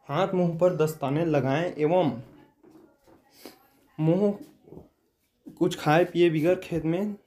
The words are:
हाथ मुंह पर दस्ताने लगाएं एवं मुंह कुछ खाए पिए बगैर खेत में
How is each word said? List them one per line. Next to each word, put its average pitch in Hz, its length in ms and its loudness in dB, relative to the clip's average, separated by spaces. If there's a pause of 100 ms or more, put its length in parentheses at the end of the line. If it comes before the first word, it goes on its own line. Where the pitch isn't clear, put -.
हाथ 190 240 -2
मुंह 175 240 0
पर 175 180 2
दस्ताने 156 500 -2
लगाएं 147 480 0
एवं 156 380 2 (1900)
मुंह 185 400 2 (1120)
कुछ - 280 -2
खाए 160 280 4
पिए 170 240 2
बगैर 160 280 2
खेत 160 280 -6
में 196 300 -2 (120)